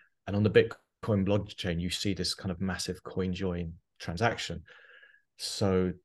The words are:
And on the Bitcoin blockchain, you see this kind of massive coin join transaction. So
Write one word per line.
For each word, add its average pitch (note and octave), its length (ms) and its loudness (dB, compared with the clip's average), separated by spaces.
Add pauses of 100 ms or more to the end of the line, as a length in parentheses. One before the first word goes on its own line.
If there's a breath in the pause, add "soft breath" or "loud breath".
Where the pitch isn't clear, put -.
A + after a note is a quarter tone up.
(280 soft breath)
And G2 80 -2
on G#2 80 4
the G#2 60 4
Bitcoin - 760 2
blockchain, G2 540 0
you F2 100 -2
see G2 240 -2
this F2+ 200 -2
kind - 180 -6
of F2 100 -8
massive F#2 420 -4
coin F#2 300 -2
join F2 400 -4 (260)
transaction. E2+ 640 -2 (760 loud breath)
So F#2 540 2 (120)